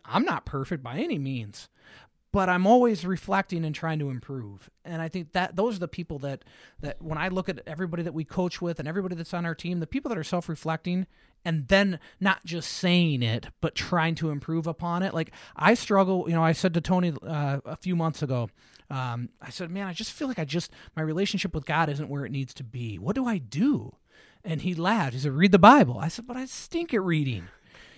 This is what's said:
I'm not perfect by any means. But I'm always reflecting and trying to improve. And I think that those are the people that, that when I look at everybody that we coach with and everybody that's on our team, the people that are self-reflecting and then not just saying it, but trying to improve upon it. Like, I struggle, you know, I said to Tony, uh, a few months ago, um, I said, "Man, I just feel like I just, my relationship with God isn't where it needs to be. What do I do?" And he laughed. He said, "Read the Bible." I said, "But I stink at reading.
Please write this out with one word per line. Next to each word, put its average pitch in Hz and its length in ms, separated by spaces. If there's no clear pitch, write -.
I'm 175 180
not 320 220
perfect 135 380
by 127 160
any 285 180
means. 131 500
But 190 180
I'm 180 160
always 226 400
reflecting 190 580
and 151 120
trying 160 240
to 143 100
improve. 120 580
And 165 200
I 160 40
think 165 260
that 180 220
those 214 200
are 180 40
the 170 80
people 160 320
that, 139 240
that 143 200
when 156 160
I 160 120
look 185 200
at 165 200
everybody 170 340
that 165 140
we 160 80
coach 180 360
with 170 200
and 147 80
everybody 180 260
that's 165 220
on 170 100
our 165 80
team, 175 260
the 160 60
people 269 240
that 220 80
are 156 60
self-reflecting 175 800
and 160 220
then 196 320
not 190 240
just 165 280
saying 175 500
it, 117 280
but - 140
trying 165 400
to 160 160
improve 156 340
upon 170 380
it. 190 100
Like, 160 180
I 208 200
struggle, 190 520
you 170 60
know, 165 100
I 160 100
said 175 200
to 165 80
Tony, 180 400
uh, 143 440
a 151 100
few 180 200
months 160 280
ago, 123 260
um, 123 400
I - 120
said, 170 180
"Man, 196 160
I 180 80
just - 180
feel 294 160
like 247 120
I 160 60
just, 160 260
my 156 80
relationship 185 500
with 143 120
God 160 240
isn't 143 200
where 139 160
it 107 60
needs 135 240
to 139 80
be. 117 340
What 120 180
do 262 120
I 220 100
do?" 139 580
And 160 180
he 180 120
laughed. 170 400
He 127 60
said, 139 140
"Read 180 180
the 190 80
Bible." 196 400
I 151 80
said, 226 180
"But 247 120
I 262 80
stink - 500
at 196 80
reading. 139 400